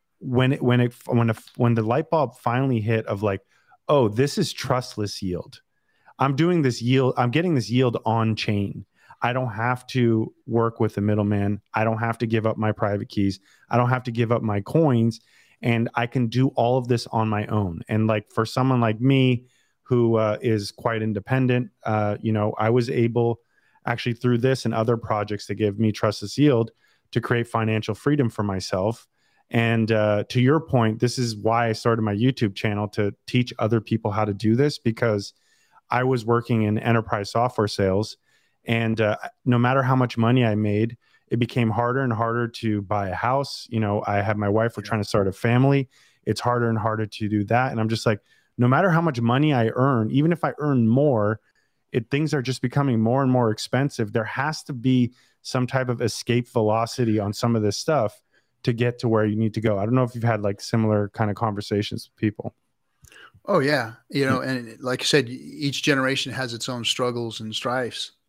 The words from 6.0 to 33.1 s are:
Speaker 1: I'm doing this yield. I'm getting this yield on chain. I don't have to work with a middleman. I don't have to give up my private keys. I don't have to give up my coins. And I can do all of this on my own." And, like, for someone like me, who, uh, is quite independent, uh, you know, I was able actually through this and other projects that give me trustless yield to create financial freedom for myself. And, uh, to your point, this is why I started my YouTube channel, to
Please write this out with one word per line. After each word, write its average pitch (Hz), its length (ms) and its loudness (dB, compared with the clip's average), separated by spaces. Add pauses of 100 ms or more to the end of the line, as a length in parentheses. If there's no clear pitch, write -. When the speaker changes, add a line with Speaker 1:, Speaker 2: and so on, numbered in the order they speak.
Speaker 1:
I'm 139 160 0
doing 165 260 2
this 123 200 0
yield. 127 360 2
I'm 123 140 2
getting 165 240 0
this 104 140 -2
yield 120 360 2
on 110 300 0
chain. 101 500 -4 (360)
I 120 120 0
don't 127 200 -4
have 120 340 -4
to 117 460 2 (120)
work 113 340 0
with 107 180 -2
a 101 40 0
middleman. 104 600 0 (120)
I 110 100 0
don't 110 160 0
have 113 200 -2
to 117 80 -2
give 110 180 0
up 110 120 -2
my 110 140 0
private 104 380 -2
keys. 98 300 -2 (300)
I 117 80 0
don't 123 120 2
have - 140 0
to 123 80 -6
give 113 200 0
up 117 100 2
my 104 200 -2
coins. 117 600 2 (400)
And 117 340 0
I 120 120 0
can 123 200 -2
do 127 220 2
all 123 280 2
of 123 100 -2
this 120 200 0
on 110 220 0
my 104 180 0
own." 98 400 -2
And, 110 200 2
like, 110 240 -2
for 113 140 0
someone 131 360 2
like 110 180 0
me, 127 460 2 (380)
who, 117 340 2
uh, 107 240 2
is 110 300 -2
quite 113 300 -4
independent, 123 680 0 (160)
uh, 104 340 0
you 110 140 -2
know, 104 240 0
I 110 140 2
was 123 180 2
able 117 500 0 (460)
actually 120 300 -4
through 120 240 0
this 131 260 0
and 113 80 -2
other 113 240 0
projects 104 500 -6
that 104 80 -8
give 104 240 -2
me 110 140 2
trustless - 440 -4
yield 127 340 4 (400)
to 117 100 -2
create 117 260 0
financial 110 480 -2
freedom 143 340 0
for 107 140 -4
myself. 98 640 -4 (420)
And, 113 440 2
uh, 107 340 2
to 127 140 0
your 139 180 4
point, 113 400 0
this 123 180 0
is 117 200 -4
why 113 320 0
I - 20 0
started 113 300 0
my 107 120 -2
YouTube 110 400 0
channel, 104 360 -4
to 101 260 -4 (120)